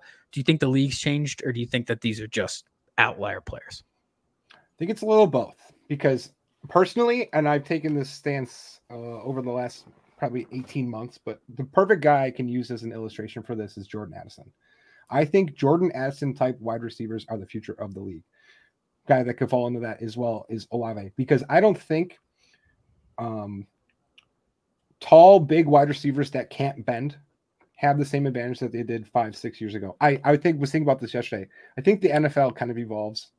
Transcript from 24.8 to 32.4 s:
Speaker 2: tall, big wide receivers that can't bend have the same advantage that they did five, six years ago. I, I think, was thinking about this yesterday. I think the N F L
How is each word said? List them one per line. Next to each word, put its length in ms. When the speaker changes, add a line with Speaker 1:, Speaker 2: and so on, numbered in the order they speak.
Speaker 2:
tall, 400
big 280
wide 220
receivers 420
that 180
can't 360
bend 300
have 240
the 60
same 200
advantage 340
that 120
they 100
did 260
five, 280
six 260
years 140
ago. 260
I, 220
I 140
think, 220
was 120
thinking 160
about 140
this 120
yesterday. 340
I 40
think 200
the 100
N 140
F 120
L 140